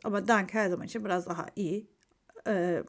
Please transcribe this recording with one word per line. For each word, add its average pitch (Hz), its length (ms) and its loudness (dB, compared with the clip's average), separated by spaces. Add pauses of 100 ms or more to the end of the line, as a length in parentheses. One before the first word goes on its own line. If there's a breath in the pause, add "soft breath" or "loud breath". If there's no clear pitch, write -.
Ama 202 240 -2
danke 214 300 4
her 208 100 2
zaman 175 180 -2
için 214 180 -8
biraz 180 220 0
daha 170 200 -6 (100)
iyi, 202 300 -2 (600)
e, 175 420 2